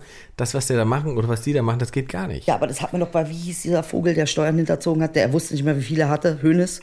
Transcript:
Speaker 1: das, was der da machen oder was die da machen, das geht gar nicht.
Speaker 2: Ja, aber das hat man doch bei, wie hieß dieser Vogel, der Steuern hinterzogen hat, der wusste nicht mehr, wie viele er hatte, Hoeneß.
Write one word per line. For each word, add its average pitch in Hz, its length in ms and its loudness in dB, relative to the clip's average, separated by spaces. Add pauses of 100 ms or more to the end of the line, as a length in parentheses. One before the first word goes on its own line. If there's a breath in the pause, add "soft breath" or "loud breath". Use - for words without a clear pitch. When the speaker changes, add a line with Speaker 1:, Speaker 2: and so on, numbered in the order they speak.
(360 loud breath)
Speaker 1:
das, 123 180 -2
was 135 120 -2
der 127 100 2
da 113 80 4
machen 135 320 0
oder 113 120 0
was 113 140 0
die - 120 0
da - 80 2
machen, 117 160 0
das 123 120 -2
geht 131 200 -4
gar 185 180 -6
nicht. - 180 -6
Speaker 2:
Ja, 151 80 2
aber 147 120 0
das 139 160 -4
hat - 100 -4
man 180 80 0
doch 170 80 0
bei, 160 220 0
wie 160 60 -8
hieß 170 260 -8
dieser 160 200 2
Vogel, 170 320 0
der 156 120 2
Steuern 156 300 2
hinterzogen 160 460 2
hat, 160 140 0
der 123 160 4
wusste 160 220 0
nicht 139 100 0
mehr, 147 140 2
wie 135 40 -2
viele 156 200 0
er 143 80 2
hatte, 151 320 2
Hoeneß. 180 400 2